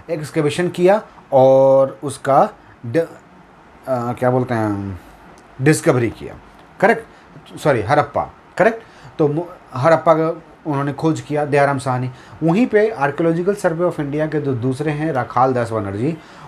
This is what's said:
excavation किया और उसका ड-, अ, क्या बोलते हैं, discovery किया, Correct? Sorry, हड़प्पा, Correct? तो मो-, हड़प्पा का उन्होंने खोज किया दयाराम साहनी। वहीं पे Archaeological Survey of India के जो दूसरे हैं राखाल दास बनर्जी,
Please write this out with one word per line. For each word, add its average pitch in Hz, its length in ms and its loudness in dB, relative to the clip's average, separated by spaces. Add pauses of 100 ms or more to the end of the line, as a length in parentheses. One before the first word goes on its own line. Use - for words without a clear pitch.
excavation 160 600 -2
किया 180 320 4 (320)
और 135 680 6
उसका 143 460 2 (360)
ड-, 117 120 -4
अ, 165 100 0 (840)
क्या 123 420 -2
बोलते 127 220 -2
हैं, 101 480 -4 (600)
discovery 131 480 2
किया, - 260 -12 (440)
Correct? - 240 2 (560)
Sorry, 131 220 0
हड़प्पा, 110 520 0 (240)
Correct? 226 240 2 (380)
तो 156 80 4
मो-, 151 480 -8
हड़प्पा 160 380 4
का 160 280 -2 (240)
उन्होंने 143 280 -4
खोज 151 280 -2
किया 147 240 -4
दयाराम 143 320 2
साहनी। 127 340 -4 (320)
वहीं 170 240 2
पे 208 340 2
Archaeological 170 540 0
Survey 165 260 -2
of 175 120 0
India 151 380 -4
के 151 100 -2
जो 135 120 -2
दूसरे 131 380 -4
हैं 151 220 -4
राखाल 131 400 0
दास 120 160 -2
बनर्जी, 107 480 -4 (300)